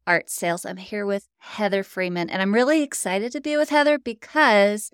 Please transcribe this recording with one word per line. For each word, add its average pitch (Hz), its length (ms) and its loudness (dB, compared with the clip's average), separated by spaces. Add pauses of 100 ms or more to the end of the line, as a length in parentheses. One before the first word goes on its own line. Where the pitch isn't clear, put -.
Art 175 220 0
Sales. 170 380 -4
I'm 190 100 -10
here 202 300 -8
with 202 220 -4 (100)
Heather 196 440 -2
Freeman, 180 460 -4
and 190 140 -2
I'm 196 100 0
really 269 300 4
excited 214 500 -4
to 294 80 -8
be 302 160 -4
with 302 140 0
Heather 294 260 4
because 220 960 2